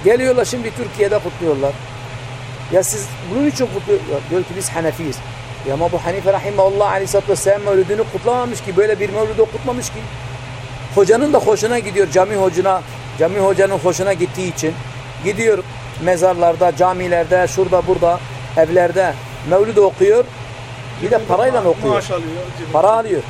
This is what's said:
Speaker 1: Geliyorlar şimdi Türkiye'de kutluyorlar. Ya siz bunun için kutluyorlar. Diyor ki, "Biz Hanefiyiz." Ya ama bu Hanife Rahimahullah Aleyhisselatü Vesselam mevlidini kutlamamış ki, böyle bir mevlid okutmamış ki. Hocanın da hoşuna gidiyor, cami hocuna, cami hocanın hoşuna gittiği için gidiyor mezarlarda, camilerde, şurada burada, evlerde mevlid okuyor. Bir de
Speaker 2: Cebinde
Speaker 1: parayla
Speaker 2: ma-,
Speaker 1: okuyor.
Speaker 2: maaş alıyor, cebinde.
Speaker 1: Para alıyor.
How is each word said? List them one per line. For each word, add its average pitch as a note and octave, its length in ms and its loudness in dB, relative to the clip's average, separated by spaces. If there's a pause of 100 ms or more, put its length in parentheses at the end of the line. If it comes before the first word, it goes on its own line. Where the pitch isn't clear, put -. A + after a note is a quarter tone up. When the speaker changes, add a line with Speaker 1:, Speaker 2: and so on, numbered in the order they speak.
Speaker 1:
Geliyorlar B3 400 4
şimdi A3+ 320 -6
Türkiye'de G#3 420 0
kutluyorlar. D3+ 540 -2 (1000)
Ya F#3 100 4
siz G3+ 240 -4 (240)
bunun C4+ 160 0
için C4 280 0
kutluyorlar. F#3+ 460 -2 (100)
Diyor F#3 120 0
ki, F3 140 -6
"Biz F#3+ 140 -6
Hanefiyiz." D#3+ 460 -4 (520)
Ya C3+ 60 -2
ama E3+ 180 0
bu F3 120 -4
Hanife F#3+ 280 0
Rahimahullah G3 580 2
Aleyhisselatü G3 420 0
Vesselam G3+ 300 2
mevlidini G3+ 400 2 (100)
kutlamamış A#3+ 480 -2
ki, F#3 160 -4
böyle G#3 240 2
bir G3+ 100 -2
mevlid G#3+ 280 -2
okutmamış A#3 500 0
ki. G#3+ 100 -10 (960)
Hocanın A#3 380 4
da B3+ 60 6
hoşuna A3 400 2
gidiyor, F#3+ 320 0
cami F#3 260 2
hocuna, F#3 460 2 (360)
cami F3 200 2
hocanın G3 400 2
hoşuna F3+ 340 0
gittiği F3+ 420 -4
için D#3+ 200 -4 (500)
gidiyor G#3+ 340 2 (440)
mezarlarda, F3 760 4
camilerde, F3+ 720 2
şurada F3+ 380 0
burada, F3 340 2 (360)
evlerde F3 560 4 (380)
mevlid G3+ 260 4
okuyor. G3+ 480 6 (760)
Bir F3+ 40 -2
de A3 40 0
Speaker 2:
Cebinde A3 180 2
Speaker 1:
parayla A#3 320 2
Speaker 2:
ma-, F#3+ 80 0
Speaker 1:
okuyor. G#3 260 2
Speaker 2:
maaş F#3+ 160 -2
alıyor, E3+ 180 -4 (300)
cebinde. D#3 140 -8
Speaker 1:
Para E3 180 6
alıyor. A3 400 0